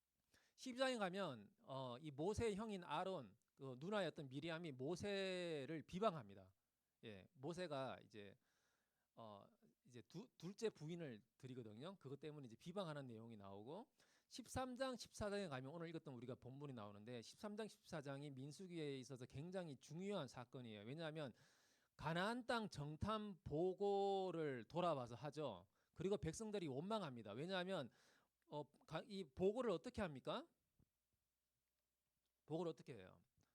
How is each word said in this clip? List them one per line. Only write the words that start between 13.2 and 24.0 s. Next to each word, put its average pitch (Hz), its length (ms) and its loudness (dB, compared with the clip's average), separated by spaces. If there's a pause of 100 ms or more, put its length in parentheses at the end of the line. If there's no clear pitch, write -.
나오고 104 480 -8 (440)
십삼 254 460 -4
장, 262 200 0
십사 - 340 -4
장에 202 180 2
가면 131 240 -4
오늘 170 180 -4
읽었던 156 260 -4
우리가 120 200 -4
본문이 135 380 -8
나오는데 107 480 -6
십삼 208 340 -6
장, 214 120 -2
십사 - 340 -6
장이 139 300 -4
민수기에 147 680 -4
있어서 123 280 -6
굉장히 170 500 -4
중요한 180 500 -2
사건이에요. 117 560 -8
왜냐하면 151 480 -2 (640)
가나안 196 500 4
땅 226 240 4
정탐 190 760 0
보고를 185 1200 6